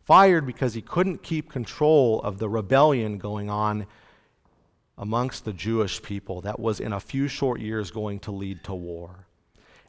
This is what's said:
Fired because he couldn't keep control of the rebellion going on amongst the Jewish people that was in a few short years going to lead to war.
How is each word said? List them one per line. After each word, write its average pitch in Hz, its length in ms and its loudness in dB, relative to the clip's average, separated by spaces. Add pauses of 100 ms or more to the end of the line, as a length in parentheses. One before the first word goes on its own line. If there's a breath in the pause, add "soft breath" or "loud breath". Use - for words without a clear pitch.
Fired 175 420 8
because 123 280 -2
he 113 80 -6
couldn't 180 420 -2
keep 156 260 -4
control 135 720 2
of 98 160 -6
the 107 100 -2
rebellion 113 680 2
going 104 320 -8
on 104 360 -2 (1120 soft breath)
amongst 117 480 -4
the 107 80 -4
Jewish 107 480 -2
people 95 400 -8
that 104 180 -4
was 113 220 -2
in 110 100 -4
a 98 80 -2
few 135 300 -4
short 123 320 -2
years 107 300 -6
going 107 280 -6
to 107 120 -10
lead 98 340 -8
to 101 80 -8
war. 87 540 -12 (600 soft breath)